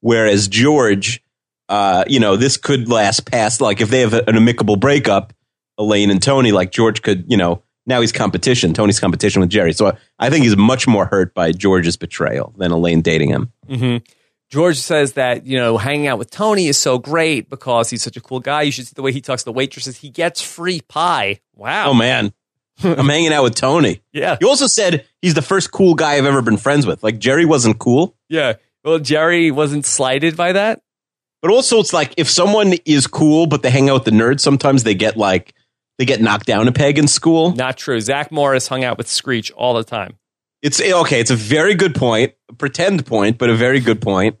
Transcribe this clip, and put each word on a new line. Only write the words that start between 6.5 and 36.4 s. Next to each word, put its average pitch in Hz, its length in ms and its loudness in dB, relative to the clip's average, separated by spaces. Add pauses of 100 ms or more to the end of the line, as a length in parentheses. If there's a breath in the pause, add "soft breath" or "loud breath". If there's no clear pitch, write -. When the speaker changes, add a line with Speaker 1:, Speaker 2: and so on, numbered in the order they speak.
Speaker 1:
like, 90 180 2
George 110 320 0
could, 95 260 -2
you 117 80 2
know, 87 260 0 (240)
now 123 140 0
he's 117 120 0
competition. 107 640 0
Tony's 104 260 2
competition 95 400 0
with 90 100 2
Jerry. 92 220 0
So 101 160 0
I, 90 40 0 (260 loud breath)
I 123 120 -2
think 151 140 2
he's 117 120 4
much 127 300 2
more 101 200 4
hurt 95 280 0
by 82 180 0
George's 92 440 0
betrayal - 640 -6
than 92 120 -2
Elaine 85 300 2
dating 80 300 0
him. 71 220 -4 (160)
Speaker 2:
Mm-hmm. 123 280 -4 (540)
George 156 280 0
says 143 340 -2
that, 127 340 -4
you 131 120 -4
know, 117 180 0
hanging 143 300 -4
out 127 120 -4
with - 120 -10
Tony 202 380 0
is 143 100 0
so 127 200 0
great 156 520 -2
because 117 400 -2
he's 117 120 -8
such - 140 -10
a 120 40 -18
cool 131 200 -10
guy. 143 220 -4
You 147 100 -2
should 120 140 -12
see - 80 -20
the 139 80 -14
way 135 100 -4
he 139 80 -8
talks 131 220 -8
to - 40 -10
the 120 60 -12
waitresses. 131 460 -8
He 151 100 -20
gets 170 320 -6
free 170 400 -8
pie. 143 600 -4 (140)
Wow. 147 360 -4
Speaker 1:
Oh, 135 40 0
man. 113 380 0 (240)
Speaker 2:
<laughs> - 260 -20
Speaker 1:
I'm 143 260 0
hanging 156 240 2
out 147 100 2
with 120 140 0
Tony. 131 440 0 (120)
Speaker 2:
Yeah. 156 280 -2
Speaker 1:
He 180 60 2
also 269 200 2
said 180 380 0 (160)
he's 175 140 0
the 151 80 0
first 190 280 -2
cool 180 240 2
guy 151 200 0
I've 139 100 2
ever 139 160 2
been 113 160 0
friends 139 300 0
with. 80 160 -4
Like, 110 160 -2
Jerry 135 260 0
wasn't 120 340 2
cool. 135 380 0 (120)
Speaker 2:
Yeah. 143 260 -2 (300)
Well, 160 160 0
Jerry 160 500 0
wasn't 147 340 -2
slighted 143 520 -2
by 175 160 0
that. 202 280 -2 (600)
Speaker 1:
But 165 80 0
also, 240 280 4
it's 202 140 0
like, 156 240 -2
if 156 140 0
someone 196 440 2 (120)
is 147 200 2
cool, 156 400 2
but 143 160 -2
they 131 80 0
hang 135 200 4
out 135 40 2
with 127 100 0
the 110 80 0
nerds, 117 280 2
sometimes 139 440 2
they 107 100 2
get, 104 220 -2
like, 95 380 -2 (440)
they 131 60 -2
get 123 180 0
knocked 104 240 -2